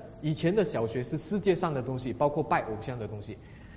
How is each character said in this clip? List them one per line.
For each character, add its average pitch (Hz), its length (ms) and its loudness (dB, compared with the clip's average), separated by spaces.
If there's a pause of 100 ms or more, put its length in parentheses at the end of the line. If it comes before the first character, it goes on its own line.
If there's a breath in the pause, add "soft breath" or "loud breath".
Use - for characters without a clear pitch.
(220)
以 156 120 2
前 165 220 2
的 208 80 6
小 117 240 0
学 123 160 -2
是 156 140 -2
世 202 200 -2
界 190 160 6
上 175 180 0
的 135 100 0
东 127 180 -2
西， 123 120 -2
包 147 160 4
括 147 140 2
拜 160 200 2
偶 110 180 -4
像 123 180 -6
的 107 80 -4
东 101 160 -8
西。 - 160 -10 (380 loud breath)